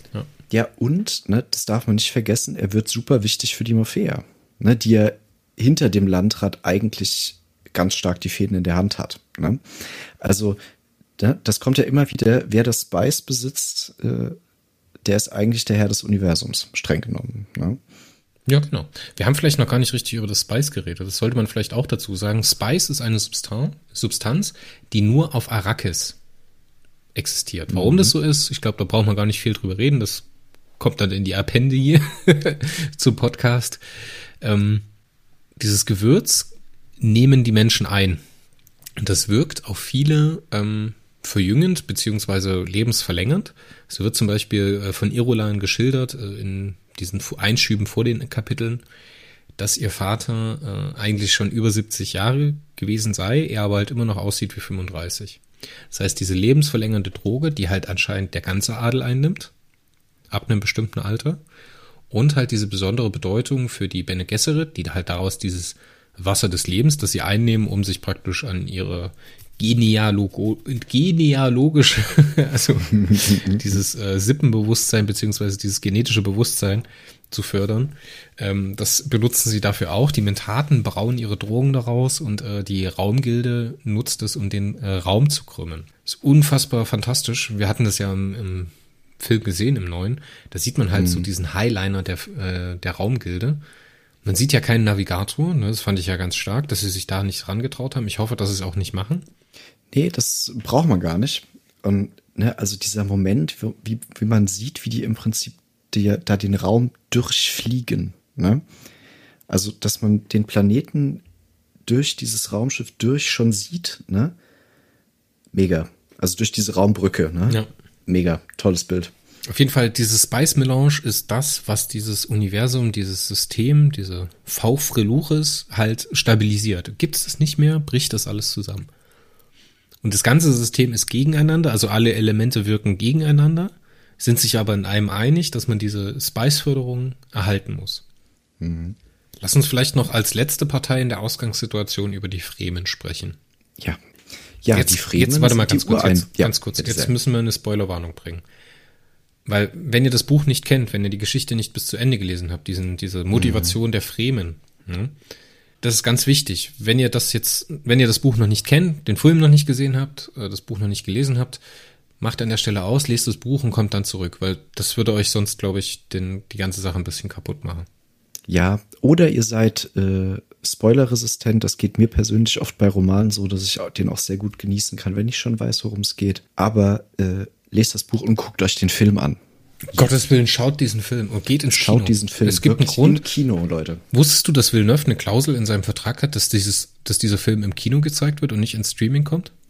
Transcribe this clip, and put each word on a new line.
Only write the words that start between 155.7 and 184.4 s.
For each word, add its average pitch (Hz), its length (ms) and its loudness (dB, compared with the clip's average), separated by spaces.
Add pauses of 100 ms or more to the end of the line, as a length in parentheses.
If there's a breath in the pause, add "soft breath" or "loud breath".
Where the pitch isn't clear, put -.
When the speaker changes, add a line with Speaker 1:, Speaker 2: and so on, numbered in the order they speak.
Speaker 1:
Das 120 140 -2
ist - 100 -2
ganz 120 240 2
wichtig. 139 500 0
Wenn 113 220 2
ihr 127 80 4
das 117 240 -2
jetzt, - 340 -2 (160)
wenn 123 160 4
ihr 127 80 6
das 110 140 2
Buch 127 160 4
noch 113 100 4
nicht 104 180 2
kennt, 160 440 2
den 104 80 0
Film 165 240 6
noch 156 80 8
nicht 147 180 8
gesehen 135 300 0
habt, 139 400 -6
äh, 104 120 -8
das 98 120 -8
Buch 107 180 -10
noch 104 80 -2
nicht 101 180 -4
gelesen 123 360 0
habt, - 180 -6 (640 loud breath)
macht 110 200 -4
an 113 100 -2
der 110 60 0
Stelle 101 280 -2
aus, 135 240 0
lest 117 180 0
das 113 120 -2
Buch 139 260 -2
und 113 80 0
kommt 107 200 0
dann 101 120 -2
zurück, 92 340 -6
weil 92 200 -2 (180)
das - 200 -4
würde 113 160 2
euch 104 180 2
sonst, 104 280 -2
glaub 95 180 -2
ich, - 340 -6
den, 95 420 -6
die - 40 -12
ganze 95 240 -4
Sache 92 180 -4
ein 90 40 -2
bisschen 92 260 -8
kaputt - 360 -10
machen. 87 220 -8 (600)
Speaker 2:
Ja, 98 340 2 (200)
oder 170 300 8
ihr 120 120 2
seid, 110 540 2
äh, 95 400 0 (280)
spoilerresistent. 117 1000 2
Das - 140 -2
geht - 200 -2
mir 110 80 8
persönlich 110 540 2
oft - 180 -10
bei 104 100 4
Romanen 98 440 4
so, 98 160 -4
dass 95 160 -4
ich - 160 -4 (180)
den 95 100 0
auch 87 100 -4
sehr - 180 -4
gut 101 240 -6
genießen 101 360 -2
kann, 95 200 -4
wenn 104 100 -2
ich 123 120 -4
schon 117 200 -2
weiß, 117 260 -2
worum 104 160 -6
es - 140 -4
geht. 98 300 -2 (100)
Aber, 101 500 4 (140)
äh, 95 280 -2 (240)
lest - 240 2
das 104 100 -6
Buch - 180 -2
und 110 140 2
guckt - 260 -4
euch 95 140 2
den 95 120 2
Film 104 300 4
an. 71 180 -2 (540)
Speaker 1:
Um - 60 -6
Gottes 131 340 4
Willen, 123 160 6
schaut 135 320 0
diesen 110 220 0
Film 107 300 -4
und 104 160 -4
geht 143 180 0
ins 135 100 2
Speaker 2:
Schaut - 240 4
Speaker 1:
Kino. 104 80 2
Speaker 2:
diesen 104 220 2
Film - 200 2
Speaker 1:
Es 98 140 2
gibt 113 120 6
einen 113 60 -2
Speaker 2:
wirklich - 140 2
Speaker 1:
Grund. 147 240 6
Speaker 2:
im 147 60 -8
Kino, 107 420 0
Leute. 82 320 -4 (140)
Speaker 1:
Wusstest 147 340 4